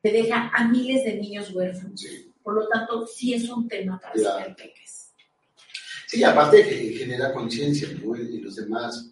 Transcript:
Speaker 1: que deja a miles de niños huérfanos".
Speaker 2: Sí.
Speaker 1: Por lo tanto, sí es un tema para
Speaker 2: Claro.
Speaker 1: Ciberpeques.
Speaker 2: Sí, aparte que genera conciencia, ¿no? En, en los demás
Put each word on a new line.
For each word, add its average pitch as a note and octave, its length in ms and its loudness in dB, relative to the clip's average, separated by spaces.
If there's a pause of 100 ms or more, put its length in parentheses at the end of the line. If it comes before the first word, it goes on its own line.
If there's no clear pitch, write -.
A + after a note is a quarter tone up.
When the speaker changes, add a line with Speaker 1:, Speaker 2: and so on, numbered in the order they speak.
Speaker 1:
que G#3+ 80 4
deja A3+ 420 2
a A#3 140 2
miles B3+ 360 2
de G#3 120 -2
niños G3+ 380 -8
huérfanos". - 480 -6
Speaker 2:
Sí. - 300 -16 (120)
Speaker 1:
Por G#3+ 120 -6
lo G#3+ 120 0
tanto, A3+ 400 -2
sí B3 260 -4
es A#3 160 -2
un A#3 180 -4
tema F#3+ 320 -6
para - 140 -16
Speaker 2:
Claro. G3 260 0
Speaker 1:
Ciberpeques. - 720 -16 (960)
Speaker 2:
Sí, - 160 2
aparte D3 440 10
que - 260 -4
genera B2+ 400 -4
conciencia, C3+ 540 -2 (160)
¿no? A2+ 120 -4
En, A#2 120 -8
en G2+ 160 -10
los G2 120 -12
demás A#2 560 -8